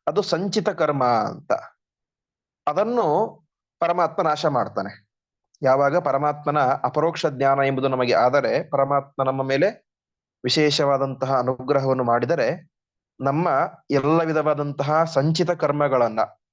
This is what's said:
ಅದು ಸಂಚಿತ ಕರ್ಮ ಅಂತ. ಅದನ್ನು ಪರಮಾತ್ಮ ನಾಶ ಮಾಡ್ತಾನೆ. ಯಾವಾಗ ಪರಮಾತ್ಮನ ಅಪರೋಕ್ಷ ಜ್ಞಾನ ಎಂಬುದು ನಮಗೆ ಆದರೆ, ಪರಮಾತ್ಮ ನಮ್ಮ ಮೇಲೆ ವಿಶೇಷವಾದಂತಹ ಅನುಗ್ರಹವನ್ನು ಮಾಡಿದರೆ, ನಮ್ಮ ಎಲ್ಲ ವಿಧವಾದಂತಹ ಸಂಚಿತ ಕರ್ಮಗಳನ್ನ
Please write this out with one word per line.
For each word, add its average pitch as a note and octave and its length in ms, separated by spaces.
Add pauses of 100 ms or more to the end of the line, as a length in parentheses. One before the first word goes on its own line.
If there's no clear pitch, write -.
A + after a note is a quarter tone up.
ಅದು D#3 140
ಸಂಚಿತ F#3+ 480
ಕರ್ಮ D3+ 340
ಅಂತ. A#2 480 (1160)
ಅದನ್ನು G3+ 680 (440)
ಪರಮಾತ್ಮ E3+ 440
ನಾಶ D3+ 220
ಮಾಡ್ತಾನೆ. A2 640 (540)
ಯಾವಾಗ C#3 360
ಪರಮಾತ್ಮನ D3 600
ಅಪರೋಕ್ಷ D3 680
ಜ್ಞಾನ C#3 340
ಎಂಬುದು C3+ 280
ನಮಗೆ B2+ 260
ಆದರೆ, B2 560
ಪರಮಾತ್ಮ C#3 540
ನಮ್ಮ C3+ 200
ಮೇಲೆ C3+ 440 (560)
ವಿಶೇಷವಾದಂತಹ C#3 920
ಅನುಗ್ರಹವನ್ನು C3 640
ಮಾಡಿದರೆ, B2 680 (520)
ನಮ್ಮ D3 280 (420)
ಎಲ್ಲ C#3+ 320
ವಿಧವಾದಂತಹ D3+ 800
ಸಂಚಿತ D#3+ 480
ಕರ್ಮಗಳನ್ನ C#3+ 680 (340)